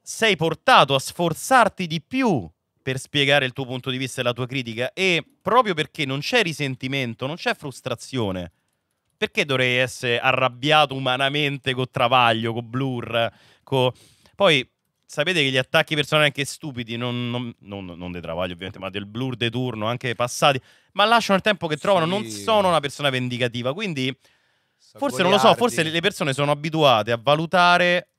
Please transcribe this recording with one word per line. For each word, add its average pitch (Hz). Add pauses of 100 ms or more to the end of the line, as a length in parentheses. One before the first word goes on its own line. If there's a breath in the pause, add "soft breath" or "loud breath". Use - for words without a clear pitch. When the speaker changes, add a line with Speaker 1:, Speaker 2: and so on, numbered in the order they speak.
Speaker 1:
sei 214
portato 160
a 135
sforzarti 185
di 160
più 202 (340)
per 131
spiegare 139
il 127
tuo 135
punto 127
di 127
vista 131
e 123
la 120
tua 123
critica, 120
e 175 (180)
proprio 214
perché 151
non 135
c'è 233
risentimento, 131
non 147
c'è 220
frustrazione, 110 (640)
perché 208
dovrei 127
essere 123
arrabbiato 131
umanamente 135
con 127
Travaglio, 117
con 120
Blur, 117 (360 soft breath)
co-, 127 (440 soft breath)
poi 156 (360)
sapete 160
che 135
gli 131
attacchi 151
personali 151
anche 139
stupidi, 120
non, 120
non, 120
non, 98
non 87
dei 87
Travaglio 85
ovviamente, 92
ma 92
del 101
Blur 123
de 117
turno, 117
anche 120
passati, 131 (320 soft breath)
ma 196
lasciano 220
il -
tempo 196
che 151
trovano, 185
Speaker 2:
Sì. 170
Speaker 1:
non 214
sono 202
una 165
persona 143
vendicativa, 123
quindi 143 (640)
Speaker 2:
Sa -
Speaker 1:
forse, 262
non 180
lo 202
so, -
Speaker 2:
goliardi. -
Speaker 1:
forse 220
le, 156
le 165
persone 170
sono 143
abituate 143
a 117
valutare 175